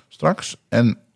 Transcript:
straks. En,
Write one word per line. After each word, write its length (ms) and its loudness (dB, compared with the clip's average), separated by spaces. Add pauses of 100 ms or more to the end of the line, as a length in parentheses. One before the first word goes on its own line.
straks. 500 -4 (120)
En, 280 2 (180)